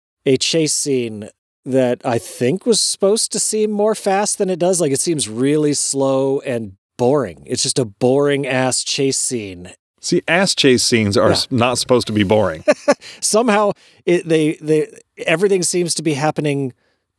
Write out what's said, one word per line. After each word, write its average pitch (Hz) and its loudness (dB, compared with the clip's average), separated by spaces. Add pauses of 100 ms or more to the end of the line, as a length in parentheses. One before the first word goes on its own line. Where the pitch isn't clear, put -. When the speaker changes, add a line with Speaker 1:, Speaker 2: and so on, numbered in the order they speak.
(260)
Speaker 1:
a 135 4
chase 156 0
scene 117 -4 (380)
that 127 0
I 120 0
think 135 -4
was 226 2
supposed - 0
to 214 -6
seem 214 -2
more 208 0
fast 202 -2
than 196 -2
it 180 -2
does. 175 0
Like, 151 0
it 135 -2
seems 147 -2
really 143 0
slow 135 0
and 113 -8 (200)
boring. 123 0
It's - -4
just - -2
a 131 2
boring 139 0
ass 127 -2
chase 135 -2
scene. 95 -8 (300)
Speaker 2:
See, - 0
ass 175 2
chase 127 4
scenes 107 2
are 104 4
Speaker 1:
Yeah. 98 4
Speaker 2:
s-, - -2
not 120 0
supposed 120 0
to 113 -6
be 104 2
boring. 92 0 (260)
Speaker 1:
<laughs> - -4
Somehow, 208 2 (340)
it, 175 2
they, 160 2
they, 151 -2 (260)
everything 190 2
seems 175 -2
to 160 -8
be 156 0
happening 143 -2 (460)